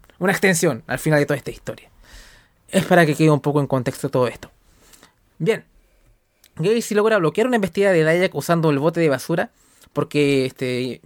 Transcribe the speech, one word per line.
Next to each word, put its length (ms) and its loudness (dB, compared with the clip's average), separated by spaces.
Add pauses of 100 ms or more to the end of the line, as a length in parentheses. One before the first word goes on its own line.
(180)
una 140 -2
extensión 560 0
al 100 -4
final 220 0
de 80 0
toda 100 -2
esta 140 -12
historia. 380 -16 (800)
Es 160 0
para 200 4
que 80 0
quede 160 2
un 100 2
poco 220 -2
en 60 -4
contexto 420 -4
todo 180 0
esto. 220 -12 (880)
Bien. 260 -2 (920)
Gacy 400 -2
logra 240 2
bloquear 260 0
una 120 0
embestida 340 0
de 120 4
Dayak 300 2
usando 380 0
el 80 0
bote 200 0
de 100 2
basura, 420 -2 (420)
porque, 540 0
este, 580 -6